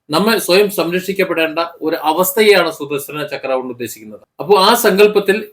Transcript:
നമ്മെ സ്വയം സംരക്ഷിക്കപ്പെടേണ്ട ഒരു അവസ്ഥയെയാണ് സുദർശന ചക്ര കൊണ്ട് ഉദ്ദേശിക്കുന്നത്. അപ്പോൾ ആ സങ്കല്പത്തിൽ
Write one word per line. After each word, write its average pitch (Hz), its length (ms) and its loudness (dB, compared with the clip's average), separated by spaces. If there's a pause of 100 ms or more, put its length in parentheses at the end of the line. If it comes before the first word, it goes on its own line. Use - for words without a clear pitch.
(100)
നമ്മെ 196 280 0
സ്വയം 190 320 2
സംരക്ഷിക്കപ്പെടേണ്ട 170 880 -4 (240)
ഒരു 160 200 -4
അവസ്ഥയെയാണ് 180 680 2
സുദർശന 147 560 -8
ചക്ര 135 260 -8
കൊണ്ട് 127 160 -4
ഉദ്ദേശിക്കുന്നത്. 110 520 -14 (200)
അപ്പോൾ 185 200 2
ആ 208 140 4
സങ്കല്പത്തിൽ 208 800 2